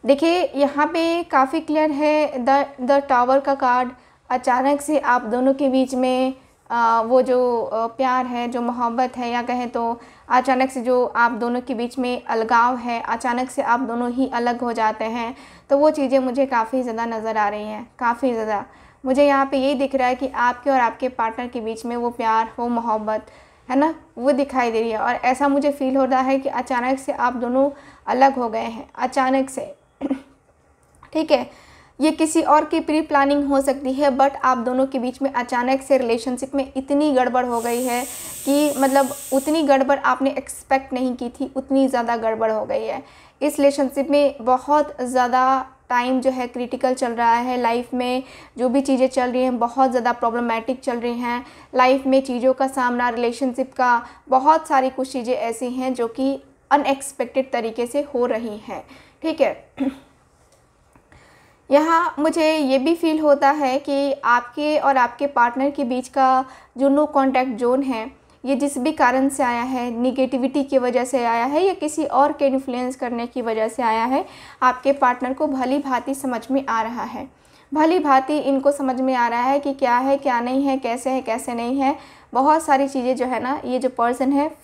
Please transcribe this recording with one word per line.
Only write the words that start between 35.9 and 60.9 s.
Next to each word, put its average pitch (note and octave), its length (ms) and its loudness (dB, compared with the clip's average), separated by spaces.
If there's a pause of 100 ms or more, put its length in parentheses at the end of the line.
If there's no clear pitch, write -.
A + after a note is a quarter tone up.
रिलेशनशिप B3 560 -2
में C4+ 220 -4
इतनी C#4+ 360 0
गड़बड़ B3+ 340 2
हो A#3 140 -2
गई A#3+ 220 -2
है B3 220 -2 (400)
कि C#4+ 340 2
मतलब C4+ 360 2 (180)
उतनी D4+ 300 2
गड़बड़ C4+ 360 4
आपने B3+ 320 0
एक्सपेक्ट C4+ 640 -4
नहीं B3+ 240 -4
की A#3+ 120 -8
थी, C4 280 -8
उतनी C4+ 320 2
ज़्यादा A#3 280 0
गड़बड़ A3 340 -2
हो G#3+ 140 -2
गई A3 200 -4
है। C4+ 180 -6 (400)
इस D4 160 -2
रिलेशनशिप C#4 520 2
में C#4+ 300 4
बहुत C#4+ 600 0
ज़्यादा B3+ 640 2 (220)
टाइम B3 320 0
जो C4 100 2
है B3+ 160 -4
क्रिटिकल B3 480 -2
चल B3+ 180 -2
रहा A#3 220 2
है, B3 260 -2
लाइफ A#3+ 340 -2
में B3 280 -2 (360)
जो B3 100 2
भी B3+ 120 4
चीज़ें C4 280 2
चल B3 240 0
रही B3+ 100 0
हैं B3+ 160 0
बहुत A#3+ 320 2
ज़्यादा A#3+ 220 0
प्रॉब्लमैटिक A#3 680 -2
चल A#3+ 160 -4
रही A#3+ 220 -4
हैं, B3 260 -6 (300)
लाइफ C4 320 4
में C4 160 4
चीज़ों B3+ 300 0
का C4+ 140 0
सामना, B3 420 0
रिलेशनशिप A#3+ 640 -2
का, A#3+ 340 2 (220)
बहुत D4 400 4
सारी C4 220 2
कुछ C4 220 -6
चीज़ें B3 220 -2
ऐसी A#3 360 -4
हैं B3+ 240 -4
जो A#3 140 -2
कि C4+ 340 -2 (280)
अनएक्सपेक्टेड C4+ 840 0
तरीके A3+ 340 -4
से C#4+ 280 -2
हो B3 120 0
रही A3+ 320 -4
हैं, - 260 -12 (380)
ठीक D#4+ 180 -2
है। - 380 0
<clears throat> C4+ 120 -2 (1800)